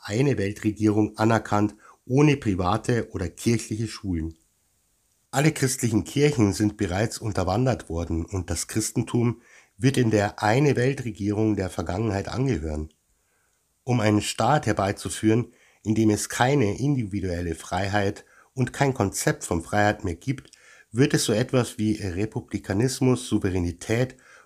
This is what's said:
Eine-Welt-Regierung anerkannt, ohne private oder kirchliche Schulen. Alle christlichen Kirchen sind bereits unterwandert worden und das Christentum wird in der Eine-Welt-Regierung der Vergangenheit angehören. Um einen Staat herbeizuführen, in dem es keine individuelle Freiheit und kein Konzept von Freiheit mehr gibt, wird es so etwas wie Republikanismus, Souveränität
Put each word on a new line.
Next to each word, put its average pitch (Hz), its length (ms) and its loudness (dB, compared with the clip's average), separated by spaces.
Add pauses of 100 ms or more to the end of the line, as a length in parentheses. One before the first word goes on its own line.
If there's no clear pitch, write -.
Eine-Welt-Regierung 107 1120 0
anerkannt, 107 600 2 (280)
ohne 143 320 4
private 107 760 -2
oder 87 160 -6
kirchliche 113 580 -2
Schulen. 82 480 -4 (960)
Alle 151 220 2
christlichen 117 520 0
Kirchen 120 480 2
sind 104 240 0
bereits 101 420 -2
unterwandert 104 720 0
worden 82 360 -4
und 92 260 -6
das - 160 -6
Christentum 120 760 -2 (380)
wird 131 180 2
in 117 140 2
der 104 320 0
Eine-Welt-Regierung 113 1120 0
der 95 160 -2
Vergangenheit 98 580 -4
angehören. 78 600 -4 (960)
Um 123 160 0
einen 104 200 6
Staat 135 460 2
herbeizuführen, 107 840 0 (300)
in 107 120 0
dem 110 160 4
es 101 180 0
keine 123 500 2
individuelle 92 760 -2
Freiheit 98 680 -2 (280)
und 123 200 -2
kein 139 220 2
Konzept - 500 -2
von 82 180 -2
Freiheit 104 420 0
mehr 87 100 -4
gibt, - 360 -8 (420)
wird 131 220 2
es 113 100 2
so - 80 2
etwas 110 460 0
wie 107 160 0
Republikanismus, 110 1300 -2
Souveränität 104 880 -2 (300)